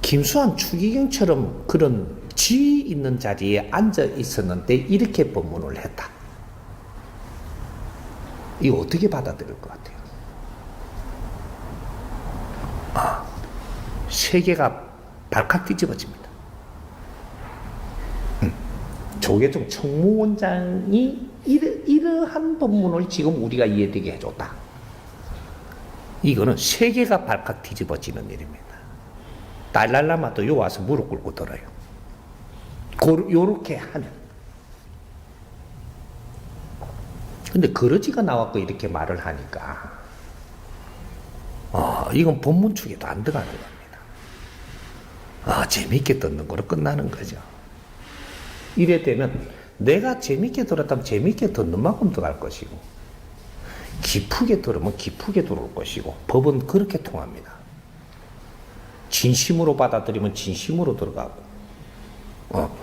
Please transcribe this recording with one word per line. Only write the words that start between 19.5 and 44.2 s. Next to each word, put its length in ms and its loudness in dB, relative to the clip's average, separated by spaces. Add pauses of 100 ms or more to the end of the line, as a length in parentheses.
청무원장이 1600 2 (160)
이러-, 260 4 (140)
이러한 720 4
법문을 500 4
지금 340 2
우리가 220 4
이해되게 480 4
해줬다. 400 -8 (1700)
이거는 340 6
세계가 680 4
발칵 380 -2
뒤집어지는 680 -6
일입니다. 340 -12 (1080)
달랄라마도 720 4
요 100 6
와서 240 2
무릎 300 0
꿇고 240 -6
들어요. 260 -8 (1400)
고-, 320 6
요렇게 460 4
하면. 320 -8 (3500)
근데 160 6
그러지가 540 4
나왔고 360 2
이렇게 300 -4
말을 300 -2
하니까, 720 -8 (1800)
아, 400 0
이건 280 4
본문 340 6
축에도 320 -8
안 160 -6
들어가는 240 -2
겁니다. 280 -12 (1700)